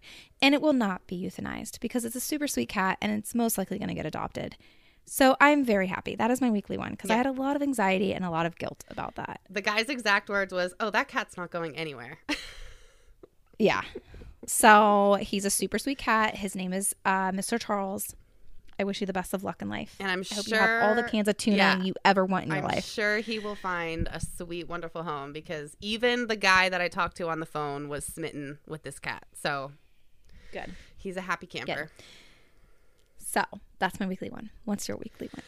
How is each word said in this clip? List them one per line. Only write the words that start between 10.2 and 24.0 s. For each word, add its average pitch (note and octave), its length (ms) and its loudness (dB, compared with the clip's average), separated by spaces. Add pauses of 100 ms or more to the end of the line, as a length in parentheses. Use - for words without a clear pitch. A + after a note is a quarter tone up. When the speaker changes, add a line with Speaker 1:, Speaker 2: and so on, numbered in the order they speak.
Speaker 2:
words G3 240 0
was, F3+ 260 -2
"Oh, A3 120 -2
that A3 180 0
cat's A#3+ 260 -4
not F3 160 -8
going E3 240 -6
anywhere." C#3 440 -8 (100)
<laughs> D4+ 80 -2 (1200)
Speaker 1:
Yeah. D#3+ 220 4 (680)
So G#3 720 8
he's G3+ 240 -4
a G3 40 2
super G3 280 -2
sweet C4+ 200 -4
cat. A3 400 2
His G3 180 -6
name F#3 180 -4
is, G3 220 -2 (100)
uh, F#3+ 280 2
Mister G3 260 -2
Charles. G3+ 560 -4 (640)
I G3+ 60 2
wish G3 160 -2
you G3 60 -2
the F#3 60 -4
best F#3 200 -4
of G3 100 -2
luck F3+ 180 -6
in G3+ 80 -6
life. G#3+ 300 -8
Speaker 2:
And G3 100 -2
I'm F#3 220 0
Speaker 1:
I G#3 40 -6
hope G#3 120 -4
you A3 100 0
have A3+ 260 4
all G#3+ 120 4
the A#3 60 2
Speaker 2:
sure, - 80 -2
Speaker 1:
cans G#3+ 180 0
of G#3 100 2
tuna G#3 200 2
Speaker 2:
yeah. F3+ 260 6
Speaker 1:
you F#3 100 0 (100)
ever F#3+ 220 8
want F#3 200 0
in - 60 -4
your F#3+ 80 -2
Speaker 2:
I'm - 60 -2
Speaker 1:
life. - 200 0
Speaker 2:
sure G#3 340 0
he A3 200 -4
will G#3 160 -6
find E3+ 560 -4